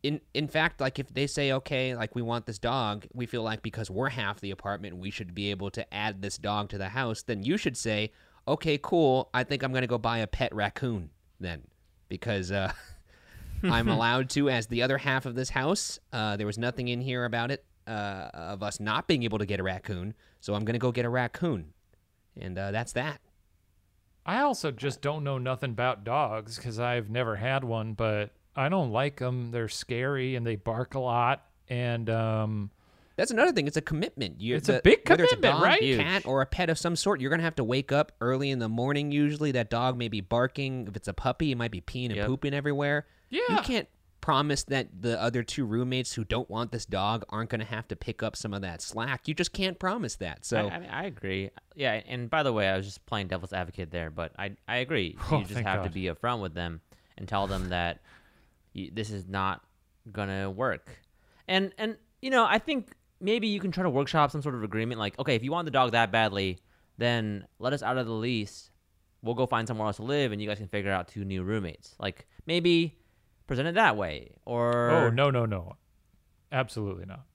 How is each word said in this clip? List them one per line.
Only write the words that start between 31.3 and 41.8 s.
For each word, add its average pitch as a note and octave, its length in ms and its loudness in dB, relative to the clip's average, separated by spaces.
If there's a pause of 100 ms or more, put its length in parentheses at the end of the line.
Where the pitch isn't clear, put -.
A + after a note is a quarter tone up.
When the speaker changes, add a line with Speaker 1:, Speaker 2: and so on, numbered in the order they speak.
Speaker 2:
And, A#2+ 400 0
um, A2 600 0 (460)
Speaker 1:
That's A3 160 2
another C4+ 200 8
thing. D#3+ 160 2
It's D3+ 100 0
a D3+ 40 4
commitment. A#2+ 600 -4
You're B2 160 0
Speaker 2:
It's - 120 2
a C3+ 40 6
Speaker 1:
the, B2+ 100 4
Speaker 2:
big B3+ 240 10
Speaker 1:
whether E4+ 160 4
it's B4 100 6
a - 40 4
Speaker 2:
commitment, - 220 4
Speaker 1:
dog, - 40 6
Speaker 2:
right? G4+ 180 6
Speaker 3:
Huge. C3 180 4
Speaker 1:
cat, F3 260 0
or C3+ 160 2
a C3+ 40 4
pet F3 240 0
of D#3+ 80 2
some E3+ 180 0
sort, F3 260 2
you're C3 80 0
gonna E3 140 2
have E3 120 0
to C3+ 80 0
wake B2+ 280 2
up D3 200 4 (100)
early C3 300 2
in B2+ 80 0
the A2+ 100 0
morning C#3+ 420 0
usually. D3 400 2
That A#2+ 180 2
dog A#2+ 280 2
may A#2+ 100 -2
be G#2 140 -2
barking. B2+ 680 0
If G2+ 80 -10
it's - 120 -8
a G2 60 -4
puppy, C#3+ 380 0
it B2+ 40 0
might A#2 160 -2
be F2+ 100 -6